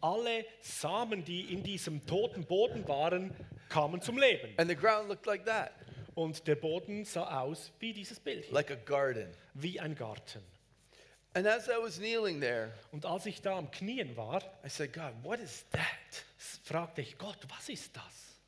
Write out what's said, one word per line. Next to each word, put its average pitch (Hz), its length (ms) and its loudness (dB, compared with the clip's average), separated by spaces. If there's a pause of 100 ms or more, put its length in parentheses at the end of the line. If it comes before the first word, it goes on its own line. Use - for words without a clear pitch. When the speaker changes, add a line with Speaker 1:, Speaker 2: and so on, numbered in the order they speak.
Speaker 1:
alle 226 440 2 (160)
Samen, 202 640 -2
die 175 280 -4
in 190 100 -2
diesem 175 420 -4
toten 185 400 0
Boden 220 440 2
waren, 175 460 2 (340)
kamen 160 340 4
zum 240 160 0
Leben. 190 380 8
Speaker 2:
And 170 120 6
the 170 80 2
ground 214 320 6
looked 196 180 -4
like 202 200 0
that. 220 260 0 (420)
Speaker 1:
Und 160 320 -2
der 151 100 8
Boden 180 480 -2
sah 170 360 -2
aus 147 380 -4
wie 226 140 -4
dieses 196 280 -10
Bild 233 240 -6
hier. - 100 -6
Speaker 2:
Like 143 160 4
a 139 40 -4
garden. 127 560 2 (240)
Speaker 1:
Wie 170 260 -4
ein 156 140 -2
Garten. 107 480 -8 (920)
Speaker 2:
And 185 120 4
as 233 220 4
I 233 140 4
was 202 160 -4
kneeling 214 420 2
there, 117 320 0 (200)
Speaker 1:
Und 147 140 -6
als 180 200 -2
ich - 140 -6
da 190 160 0
am 156 140 -6
Knien 190 460 -4
war, 117 260 -2 (220)
Speaker 2:
I 139 40 -8
said, 139 240 -4
"God, 156 200 -8 (100)
what 214 180 -4
is 147 300 -10
that?" - 100 0 (580)
Speaker 1:
s-, - 240 -12
fragte 165 380 -4
ich - 160 -8
Gott, 196 220 -10 (100)
„Was - 220 -12
ist - 260 -12
das?“ - 400 -16 (120)